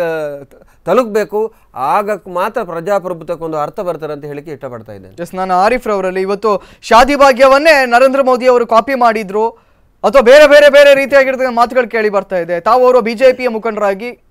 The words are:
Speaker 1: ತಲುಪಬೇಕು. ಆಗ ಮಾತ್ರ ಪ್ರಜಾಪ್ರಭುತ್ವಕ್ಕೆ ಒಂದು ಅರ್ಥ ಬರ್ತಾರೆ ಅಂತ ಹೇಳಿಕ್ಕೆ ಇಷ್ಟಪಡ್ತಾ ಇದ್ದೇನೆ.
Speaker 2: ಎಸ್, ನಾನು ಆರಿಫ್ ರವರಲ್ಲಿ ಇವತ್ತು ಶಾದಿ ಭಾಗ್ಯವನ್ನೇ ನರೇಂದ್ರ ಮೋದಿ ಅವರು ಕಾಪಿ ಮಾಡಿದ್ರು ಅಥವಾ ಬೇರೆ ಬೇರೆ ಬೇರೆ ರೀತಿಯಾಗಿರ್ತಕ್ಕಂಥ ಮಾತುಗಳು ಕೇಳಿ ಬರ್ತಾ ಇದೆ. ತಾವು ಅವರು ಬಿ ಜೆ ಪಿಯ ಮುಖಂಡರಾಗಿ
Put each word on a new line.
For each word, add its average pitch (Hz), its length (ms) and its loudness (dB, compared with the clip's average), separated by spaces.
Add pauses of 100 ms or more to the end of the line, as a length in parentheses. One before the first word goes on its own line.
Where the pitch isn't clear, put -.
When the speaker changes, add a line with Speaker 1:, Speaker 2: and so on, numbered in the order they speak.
(880)
Speaker 1:
ತಲುಪಬೇಕು. 214 680 -2 (200)
ಆಗ 180 360 -2
ಮಾತ್ರ 202 520 -6
ಪ್ರಜಾಪ್ರಭುತ್ವಕ್ಕೆ 170 800 -6
ಒಂದು 160 140 -6
ಅರ್ಥ 151 220 -8
ಬರ್ತಾರೆ 156 320 -8
ಅಂತ 143 120 -12
ಹೇಳಿಕ್ಕೆ 147 280 -14
ಇಷ್ಟಪಡ್ತಾ 120 400 -14
ಇದ್ದೇನೆ. 95 300 -18
Speaker 2:
ಎಸ್, 175 120 -12
ನಾನು 185 200 -4
ಆರಿಫ್ 226 320 0
ರವರಲ್ಲಿ 190 340 -4
ಇವತ್ತು 196 420 -4 (200)
ಶಾದಿ 254 340 0
ಭಾಗ್ಯವನ್ನೇ 269 720 2
ನರೇಂದ್ರ 254 360 2
ಮೋದಿ 254 240 -2
ಅವರು 240 200 2
ಕಾಪಿ 233 280 0
ಮಾಡಿದ್ರು 220 540 -2 (560)
ಅಥವಾ 220 180 4
ಬೇರೆ 285 240 8
ಬೇರೆ 285 220 6
ಬೇರೆ 285 260 6
ರೀತಿಯಾಗಿರ್ತಕ್ಕಂಥ 262 640 0
ಮಾತುಗಳು 240 320 0
ಕೇಳಿ 220 200 -2
ಬರ್ತಾ 190 280 -4
ಇದೆ. 170 240 -4
ತಾವು 254 240 2
ಅವರು 254 160 4
ಬಿ 226 140 -4
ಜೆ 254 180 4
ಪಿಯ 254 160 -6
ಮುಖಂಡರಾಗಿ 214 720 -6 (120)